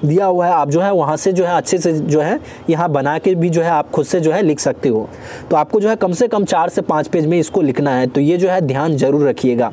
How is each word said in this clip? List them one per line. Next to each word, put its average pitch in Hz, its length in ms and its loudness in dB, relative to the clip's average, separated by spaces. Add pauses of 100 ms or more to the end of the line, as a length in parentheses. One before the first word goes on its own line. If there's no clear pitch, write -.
दिया 175 200 2
हुआ 180 220 2
है, 180 60 2
आप 143 160 2
जो 160 120 2
है 202 120 0
वहाँ 156 240 0
से 190 160 0
जो 180 120 0
है 175 100 0
अच्छे 165 220 0
से 175 160 0
जो 151 280 0
है 196 180 0 (300)
यहाँ 165 200 2
बना 143 300 0
के 185 160 2
भी 170 140 0
जो 165 120 2
है 165 80 0
आप 151 220 0
खुद 147 140 0
से 185 140 0
जो 156 120 2
है 180 100 0
लिख 151 180 0
सकते - 300 -2
हो। 107 180 -2 (440)
तो 165 40 2
आपको 160 240 2
जो 208 100 2
है 220 60 2
कम 185 180 0
से 240 140 0
कम 208 180 0
चार 175 240 0
से 196 140 -2
पाँच 151 240 -2
पेज 160 200 0
में 170 120 2
इसको 170 220 0
लिखना 143 300 0
है, 127 160 0
तो 139 140 0
ये 160 160 2
जो 180 120 2
है 185 120 0
ध्यान 143 360 0
जरूर 139 320 2
रखिएगा। 120 440 0